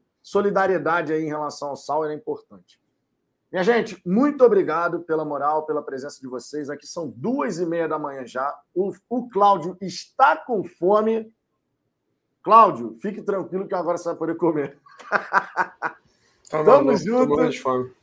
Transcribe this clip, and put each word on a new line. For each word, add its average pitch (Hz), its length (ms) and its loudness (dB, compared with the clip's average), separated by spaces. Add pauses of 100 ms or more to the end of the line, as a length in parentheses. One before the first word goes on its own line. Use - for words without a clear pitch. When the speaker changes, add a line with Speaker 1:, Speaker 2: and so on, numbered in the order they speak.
(220)
Speaker 1:
solidariedade 180 880 0
aí 160 120 0
em 156 60 -4
relação 147 420 -6
ao 135 60 -10
Sauer 151 340 -4
é 151 40 -8
importante. - 640 -12 (720)
Minha 180 140 -2
gente, 226 400 0
muito 254 400 2
obrigado 170 560 4
pela 156 240 -2
moral, 147 400 -2
pela 151 180 -4
presença 135 380 -10
de 131 60 -16
vocês. 127 420 -10
Aqui 120 180 -12
são 165 220 -10
duas 202 500 -4
e 180 80 -2
meia 165 220 -2
da 156 100 -2
manhã 139 280 -10
já. 131 280 -6 (200)
O, 185 180 -2 (160)
o 247 200 -6
Cláudio 190 520 2
está 262 560 0
com 233 260 -4
fome. 220 720 0 (1080)
Cláudio, 180 580 6
fique 196 220 -8
tranquilo 185 440 -4
que - 80 -6
agora 170 240 -2
você 170 120 -10
vai 165 60 -4
poder 165 200 -4
comer. 156 420 -2 (320)
<laughs> - 920 -4 (480)
Speaker 2:
Tá 156 120 -2
Speaker 1:
Tamo 262 220 8
Speaker 2:
maluco, 262 80 4
tô 220 60 4
Speaker 1:
junto. 220 300 2
Speaker 2:
morrendo 151 220 2
de - 120 -8
fome. 127 280 -2 (120)